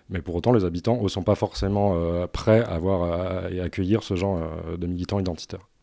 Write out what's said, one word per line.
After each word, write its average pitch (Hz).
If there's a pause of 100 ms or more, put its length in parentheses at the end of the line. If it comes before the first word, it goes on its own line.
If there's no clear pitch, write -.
(120)
Mais 90
pour 82
autant, 87
les 107
habitants, 90
eux, 95
sont 95
pas 104
forcément, 101
euh, 85
prêts 113
à 90
voir, 92
euh, 90
et 92
accueillir 95
ce 98
genre, 92
euh, 82
de 87
militants 90
identitaires. 90 (140)